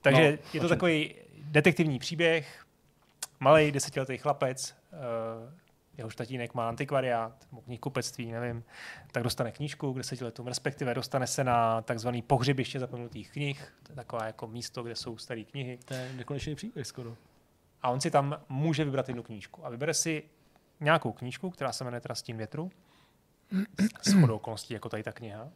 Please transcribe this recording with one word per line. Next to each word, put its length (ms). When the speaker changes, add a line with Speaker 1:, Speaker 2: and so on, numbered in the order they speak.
Speaker 1:
takže 200
Speaker 2:
No, 60
Speaker 1:
je 100
to 200
Speaker 2:
o 20
čem? 100
Speaker 1:
takový 460
detektivní 640
příběh, 640
malej 320
desetiletý 460
chlapec, 580
eh, 40
jehož 180
tatínek 380
má 160
antikvariát, 840
nebo 100
knihkupectví, 720
nevím, 320
tak 120
dostane 280
knížku 420
k 40
deseti 260
letům, 240
respektive 460
dostane 340
se 160
na 380
takzvaný 400
pohřebiště 580
zapomenutých 520
knih, 420
to 80
je 40
taková 300
jako 220
místo, 360
kde 120
jsou 220
staré 260
knihy. 420
Speaker 2:
To 80
je 220
nekonečný 400
příběh 320
skoro. 280
Speaker 1:
A 80
on 120
si 100
tam 260
může 360
vybrat 220
jednu 160
knížku. 420
A 40
vybere 240
si 300
nějakou 320
knížku, 380
která 240
se 100
jmenuje 180
teda 140
Stín 220
větru. 340
Shodou 320
okolností 380
jako 160
tady 140
ta 80
kniha. 440